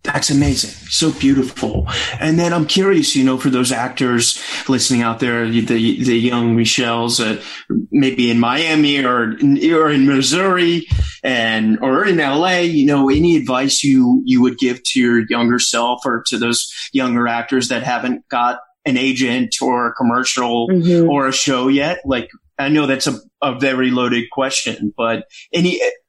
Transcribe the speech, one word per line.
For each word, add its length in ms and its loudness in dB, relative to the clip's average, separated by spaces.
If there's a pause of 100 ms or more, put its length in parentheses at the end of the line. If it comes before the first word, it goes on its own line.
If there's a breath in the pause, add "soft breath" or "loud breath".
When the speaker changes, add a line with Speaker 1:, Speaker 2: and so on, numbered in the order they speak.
Speaker 1:
That's 260 -4
amazing. 420 0 (180)
So 240 0
beautiful. 760 0 (320 loud breath)
And 180 0
then 140 2
I'm 160 0
curious, 480 2
you 80 2
know, 140 2
for 120 0
those 220 0
actors 680 -2 (300 loud breath)
listening 340 0
out 180 -2
there, 280 -2
the, 140 2
the 580 0
young 380 0
Michelles, 640 0
uh, 200 -2 (480 loud breath)
maybe 400 2
in 80 2
Miami 680 0
or 340 0
in, 200 2 (160)
or 160 4
in 160 4
Missouri 800 0 (360 loud breath)
and, 560 0
or 260 0
in 140 2
L 260 0
A, 200 0
you 200 2
know, 240 4
any 280 4
advice 440 0
you, 440 4
you 160 4
would 160 2
give 260 -2
to 160 -2
your 300 2
younger 280 0
self 480 -2
or 220 -4
to 100 -4
those 320 -2 (220 loud breath)
younger 340 0
actors 440 -2
that 140 -4
haven't 440 -4
got 320 -2 (240)
an 140 0
agent 640 -2
or 260 0
a 60 -4
commercial 760 -2
Speaker 2:
Mm-hmm. 420 2
Speaker 1:
or 200 2
a 20 -2
show 380 0
yet? 340 0
Like, 240 -2 (320)
I 80 -2
know 200 2
that's 200 -2
a, 60 -2 (280)
a 160 -2
very 320 0
loaded 420 0
question, 680 -4
but 300 -2 (260 loud breath)
any 260 0 (300)